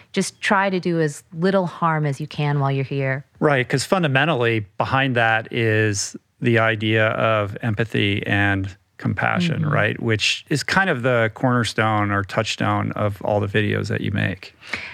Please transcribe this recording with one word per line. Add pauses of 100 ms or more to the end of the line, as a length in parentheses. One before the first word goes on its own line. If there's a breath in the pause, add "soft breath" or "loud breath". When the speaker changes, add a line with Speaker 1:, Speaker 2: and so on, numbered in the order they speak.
(120)
Speaker 1:
just
try
to
do
as (100)
little
harm
as
you
can
while
you're
here. (140)
Speaker 2:
Right,
'cause
fundamentally (120)
behind
that
is (240)
the
idea
of
empathy
and (200)
compassion,
Speaker 1:
Mm-hmm.
Speaker 2:
right?
Which
is
kind
of
the
cornerstone
or
touchstone
of
all
the
videos
that
you
make. (400 loud breath)